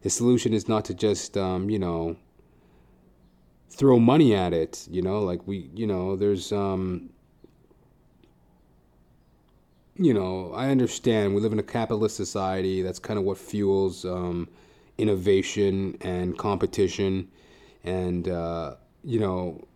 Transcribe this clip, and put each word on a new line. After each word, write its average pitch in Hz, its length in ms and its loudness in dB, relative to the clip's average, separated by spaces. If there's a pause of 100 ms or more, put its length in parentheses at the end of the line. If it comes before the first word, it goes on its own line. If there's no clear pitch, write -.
The 101 80 -2
solution 117 440 4
is 107 140 0
not 110 180 0
to 104 80 -8
just, 101 440 -2
um, 92 320 -2
you 107 100 0
know, 85 360 -2 (1500)
throw 131 300 6
money 127 340 8
at 90 200 2
it, - 360 -4
you 90 120 -4
know, 95 200 -2
like 90 260 -4
we, 98 280 -8
you 113 100 -4
know, 95 300 -2
there's, 98 360 0
um, 95 580 -4 (2750)
you 165 180 4
know, 92 400 -2
I 127 160 -2
understand 113 680 2
we 101 60 2
live 107 120 0
in 107 60 0
a 101 40 -4
capitalist 110 520 -2
society. 95 680 -2
That's 92 180 -6
kinda 104 220 -4
what 95 160 -2
fuels, 98 680 0
um, 90 440 -4 (480)
innovation 98 1040 0
and 90 360 -4
competition. 95 920 0 (560)
And, 90 440 -2
uh, 85 500 -4 (260)
you 117 160 -2
know 92 420 -2 (140)